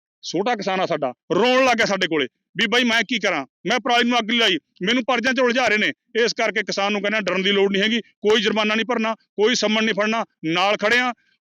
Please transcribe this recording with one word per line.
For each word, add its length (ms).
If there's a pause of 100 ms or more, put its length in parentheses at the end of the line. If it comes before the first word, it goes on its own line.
(220)
ਛੋਟਾ 340
ਕਿਸਾਨ 240
ਆ 60
ਸਾਡਾ, 280 (180)
ਰੋਣ 340
ਲੱਗ 120
ਗਿਆ 80
ਸਾਡੇ 220
ਕੋਲੇ 200 (300)
ਵੀ 100
"ਬਾਈ 160
ਮੈਂ 240
ਕੀ 120
ਕਰਾਂ, 260 (200)
ਮੈਂ 140
ਪਰਾਲੀ 300
ਨੂੰ 100
ਅੱਗ 100
ਨਹੀਂ 100
ਲਾਈ, 180 (240)
ਮੈਨੂੰ 220
ਪਰਜਿਆਂ 300
'ਚ 60
ਉਲਝਾ 280
ਰਹੇ 100
ਨੇ।" 140 (320)
ਇਸ 100
ਕਰਕੇ 300
ਕਿਸਾਨ 280
ਨੂੰ 100
ਕਹਿੰਦੇ 140
ਹਾਂ, 60
ਡਰਨ 220
ਦੀ 80
ਲੋੜ 200
ਨਹੀਂ 120
ਹੈਗੀ, 180
ਕੋਈ 400
ਜੁਰਮਾਨਾ 340
ਨਹੀਂ 100
ਭਰਨਾ, 300
ਕੋਈ 400
ਸੰਮਣ 280
ਨਹੀਂ 120
ਫੜਨਾ, 300 (200)
ਨਾਲ 320
ਖੜੇ 200
ਹਾਂ। 160 (280)